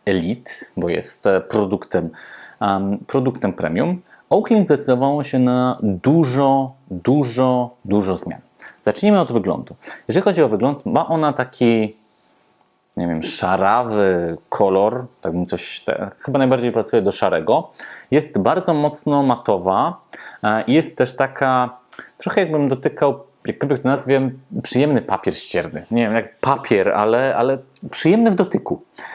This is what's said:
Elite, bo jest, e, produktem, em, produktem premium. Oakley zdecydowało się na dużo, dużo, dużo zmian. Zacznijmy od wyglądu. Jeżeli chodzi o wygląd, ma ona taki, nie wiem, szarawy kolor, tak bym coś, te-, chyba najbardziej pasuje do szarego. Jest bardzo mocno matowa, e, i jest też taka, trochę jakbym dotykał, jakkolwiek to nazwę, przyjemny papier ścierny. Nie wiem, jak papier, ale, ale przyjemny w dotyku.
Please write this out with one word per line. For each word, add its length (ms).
Elite, 460
bo 120
jest, 380
e, 140
produktem, 680
em, 460
produktem 460
premium. 480
Oakley 340
zdecydowało 580
się 160
na 440
dużo, 920
dużo, 800
dużo 320
zmian. 240
Zacznijmy 380
od 120
wyglądu. 440
Jeżeli 160
chodzi 180
o 60
wygląd, 380
ma 220
ona 240
taki, 640
nie 120
wiem, 140
szarawy 1120
kolor, 580
tak 120
bym 140
coś, 340
te-, 380
chyba 200
najbardziej 340
pasuje 300
do 100
szarego. 580
Jest 280
bardzo 360
mocno 480
matowa, 800
e, 200
i 120
jest 220
też 200
taka, 600
trochę 220
jakbym 280
dotykał, 520
jakkolwiek 320
to 100
nazwę, 420
przyjemny 400
papier 340
ścierny. 540
Nie 120
wiem, 120
jak 240
papier, 500
ale, 480
ale 220
przyjemny 400
w 40
dotyku. 480